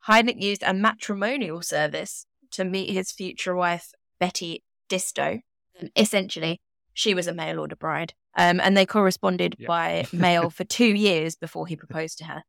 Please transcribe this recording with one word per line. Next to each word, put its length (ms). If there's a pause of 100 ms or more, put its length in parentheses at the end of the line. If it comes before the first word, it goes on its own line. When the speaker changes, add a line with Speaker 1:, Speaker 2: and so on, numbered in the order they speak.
Speaker 1:
Heidnik 340
used 220
a 100
matrimonial 880
service 640 (260)
to 140
meet 260
his 200
future 440
wife, 360 (280)
Betty 440 (260)
Disto. 500 (400)
And 160
essentially, 680 (320)
she 200
was 140
a 60
mail 260
order 160
bride. 380 (220)
Um, 240
and 160
they 100
corresponded 760
Speaker 2:
Yeah. 80
Speaker 1:
by 420
Speaker 2:
<laughs> 40
Speaker 1:
mail 360
for 140
two 300
years 420
before 320
he 80
proposed 440
to 60
her 240